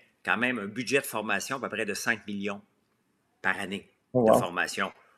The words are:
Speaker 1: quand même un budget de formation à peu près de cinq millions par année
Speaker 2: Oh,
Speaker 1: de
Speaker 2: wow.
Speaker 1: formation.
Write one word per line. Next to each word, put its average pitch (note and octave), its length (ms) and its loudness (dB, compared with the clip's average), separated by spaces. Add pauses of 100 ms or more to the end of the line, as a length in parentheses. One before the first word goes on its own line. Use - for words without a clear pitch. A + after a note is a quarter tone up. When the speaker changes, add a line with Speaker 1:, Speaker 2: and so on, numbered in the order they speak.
(240)
Speaker 1:
quand F#2 120 4
même B2 220 0
un G2+ 80 -6
budget A#2 340 0
de - 60 -10
formation G#2+ 500 -2
à C3 40 -8
peu G#2+ 80 -4
près G#2+ 160 -2
de G2 100 -4
cinq A2 320 -2
millions G2+ 360 -6 (800)
par F#2+ 160 0
année G2 320 -8 (240)
Speaker 2:
Oh, B2 120 6
Speaker 1:
de A2 40 8
Speaker 2:
wow. A#2+ 80 10
Speaker 1:
formation. F2+ 540 -2 (260)